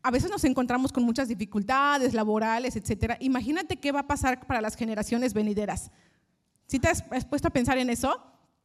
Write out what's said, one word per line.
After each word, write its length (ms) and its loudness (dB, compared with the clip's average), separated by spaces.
a 80 0
veces 220 0
nos 120 -2
encontramos 480 2
con 120 2
muchas 240 2
dificultades 880 2
laborales, 600 0
etcétera. 440 -2
Imagínate 580 -2
qué 140 -2
va 80 0
a 80 -6
pasar 400 0
para 120 0
las 160 -4
generaciones 600 -2
venideras. 560 -2
¿Sí 140 -2
te 80 2
has, 240 2
has 140 -2
puesto 220 -2
a 40 2
pensar 260 2
en 140 0
eso? 280 0